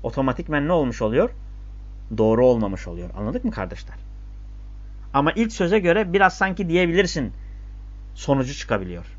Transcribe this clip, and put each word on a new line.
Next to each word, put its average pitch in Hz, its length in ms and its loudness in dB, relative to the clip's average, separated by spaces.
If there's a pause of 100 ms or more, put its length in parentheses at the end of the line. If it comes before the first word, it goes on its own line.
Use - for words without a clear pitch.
Otomatikmen 143 640 0
ne 175 40 2
olmuş 135 300 2
oluyor? 131 280 2 (880)
Doğru 110 280 6
olmamış 107 420 2
oluyor. 87 300 -8
Anladık 120 260 -4
mı 233 60 0
kardeşler? 98 460 -8 (1160)
Ama 143 180 4
ilk 220 200 2
söze 190 260 4
göre 175 340 4
biraz 190 240 6
sanki 190 320 -2
diyebilirsin 170 640 2 (840)
sonucu 135 400 2
çıkabiliyor. 90 500 -4 (140)